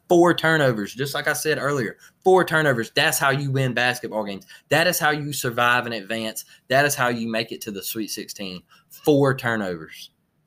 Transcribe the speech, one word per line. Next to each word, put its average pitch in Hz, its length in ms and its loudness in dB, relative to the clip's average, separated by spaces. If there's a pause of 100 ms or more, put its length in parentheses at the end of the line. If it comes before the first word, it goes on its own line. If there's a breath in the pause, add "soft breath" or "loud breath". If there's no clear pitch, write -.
four 175 240 6
turnovers, 135 600 0
just 135 200 -6
like 147 140 -4
I 151 60 0
said 147 240 -2
earlier, 127 400 -4 (260 loud breath)
four 185 200 6
turnovers. 147 500 0
That's 147 240 2
how 143 120 2
you 139 220 -2
win 131 220 0
basketball 120 500 -2
games. 98 220 -10 (240 loud breath)
That 160 180 4
is 170 120 0
how 151 120 2
you 147 200 -4
survive 120 540 0
and 117 100 -6
advance. 110 500 -6 (220 soft breath)
That 139 180 4
is 143 100 0
how 123 120 0
you 117 220 -2
make 113 220 -4
it - 100 -12
to 113 100 -10
the 98 120 -10
Sweet 107 260 -8
sixteen. 95 520 -12 (280 soft breath)
Four 139 460 2
turnovers. 98 760 -6 (360)